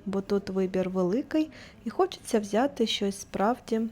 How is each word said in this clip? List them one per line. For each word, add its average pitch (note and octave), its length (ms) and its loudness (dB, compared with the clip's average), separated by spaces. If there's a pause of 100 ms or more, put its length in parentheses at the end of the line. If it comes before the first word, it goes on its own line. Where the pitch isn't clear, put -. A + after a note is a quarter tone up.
бо G3 160 -2
тут G3 280 0
вибір F#3+ 400 0
великий A3+ 600 2 (360)
і A#3 40 -6
хочеться - 500 0
взяти A3 480 0
щось G3 320 -2
справді A3+ 640 0 (100)